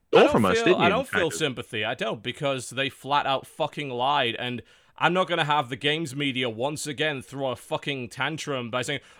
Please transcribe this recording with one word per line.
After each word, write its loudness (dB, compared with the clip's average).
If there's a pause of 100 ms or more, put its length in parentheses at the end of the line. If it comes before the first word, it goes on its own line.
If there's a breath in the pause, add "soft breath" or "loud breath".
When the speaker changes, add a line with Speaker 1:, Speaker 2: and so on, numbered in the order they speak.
(120)
Speaker 1:
I, 8
I -
Speaker 2:
stole 12
Speaker 1:
don't 6
Speaker 2:
from 4
us, 4
Speaker 1:
feel, 2
Speaker 2:
didn't 4
Speaker 1:
I 4
Speaker 2:
you?" 6
Speaker 1:
don't 0
feel 0
Speaker 2:
Kind 0
of. -6
Speaker 1:
sympathy. -4
I -2
don't, -6
because -4
they -2
flat 0
out 0
fucking -6
lied, 2
and -6 (360 soft breath)
I'm 4
not 2
gonna 0
have 0
the -6
games -2
media -2
once -4
again -4
throw -6
a -4
fucking -6
tantrum -4
by -2
saying, -4 (200 soft breath)